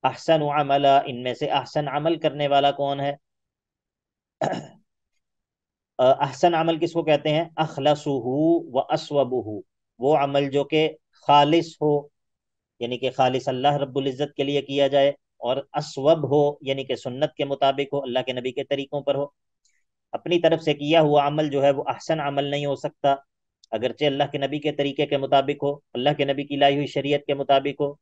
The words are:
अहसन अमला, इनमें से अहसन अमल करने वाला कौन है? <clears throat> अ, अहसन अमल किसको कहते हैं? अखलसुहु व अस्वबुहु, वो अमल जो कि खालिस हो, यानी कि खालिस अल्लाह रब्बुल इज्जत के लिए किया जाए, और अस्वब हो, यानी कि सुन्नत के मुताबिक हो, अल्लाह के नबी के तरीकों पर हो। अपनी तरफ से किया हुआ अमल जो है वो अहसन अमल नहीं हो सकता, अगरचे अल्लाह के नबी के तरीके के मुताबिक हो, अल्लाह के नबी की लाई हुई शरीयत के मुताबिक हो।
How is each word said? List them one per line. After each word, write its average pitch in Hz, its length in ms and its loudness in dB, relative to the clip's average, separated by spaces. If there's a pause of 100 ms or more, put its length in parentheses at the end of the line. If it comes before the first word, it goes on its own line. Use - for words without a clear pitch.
अहसन 151 460 2
अमला, 139 480 4 (100)
इनमें 123 260 -6
से 147 140 -4
अहसन 139 420 -2
अमल 151 260 -2
करने 143 320 -2
वाला 143 240 4
कौन 139 280 -4
है? 143 160 -4 (1200)
<clears throat> - 400 -6 (1160)
अ, 127 60 4
अहसन 139 500 2
अमल 165 240 0
किसको 165 240 -2
कहते 151 280 2
हैं? 165 280 0
अखलसुहु 139 800 0 (380)
व 131 60 2 (120)
अस्वबुहु, 123 680 -2 (400)
वो 143 160 2
अमल 143 320 0
जो 139 160 -2
कि 156 220 0 (420)
खालिस 151 540 4
हो, 151 100 2 (880)
यानी 120 180 -6
कि 127 120 -2
खालिस 127 380 0
अल्लाह 135 280 0
रब्बुल 135 320 -4
इज्जत 139 280 -4
के 139 80 -2
लिए 143 180 -2
किया 139 260 0
जाए, 139 260 2 (260)
और 127 340 -4
अस्वब 147 520 0
हो, 147 380 2
यानी 135 200 -4
कि 131 120 -4
सुन्नत 135 400 -4
के 147 80 -4
मुताबिक 139 480 0
हो, 143 80 -2
अल्लाह 127 220 -4
के 127 100 -6
नबी 123 200 -6
के 139 120 -6
तरीकों 139 380 -4
पर 135 140 0
हो। 143 160 -4 (800)
अपनी 175 260 -2
तरफ 165 220 2
से 151 140 0
किया 147 260 4
हुआ 147 260 4
अमल 151 220 0
जो 139 140 -2
है 143 100 6
वो 139 120 -2
अहसन 156 360 -4
अमल 143 300 -2
नहीं 143 160 -4
हो 135 100 -2
सकता, 139 360 -2 (600)
अगरचे 117 340 -2
अल्लाह 139 200 0
के 143 120 -6
नबी 139 200 -4
के 151 140 -4
तरीके 143 340 -2
के 143 120 -2
मुताबिक 139 440 0
हो, 143 100 -2 (220)
अल्लाह 139 200 0
के 143 100 -2
नबी 139 200 -2
की 143 120 -6
लाई 143 200 4
हुई 143 120 -2
शरीयत 143 380 -2
के 143 80 0
मुताबिक 139 460 0
हो। 143 220 -4